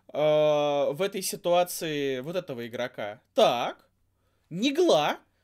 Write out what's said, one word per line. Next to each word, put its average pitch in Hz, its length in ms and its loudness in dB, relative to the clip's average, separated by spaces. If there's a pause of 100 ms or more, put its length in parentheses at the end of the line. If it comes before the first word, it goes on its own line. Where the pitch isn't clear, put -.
(140)
э, - 40 -4
в 147 840 2
этой 196 200 -4
ситуации 160 1000 -2
вот 160 160 -10
этого 120 320 -8
игрока. 117 540 -8 (120)
Так. 156 560 2 (600)
Нигла. 247 680 2 (240)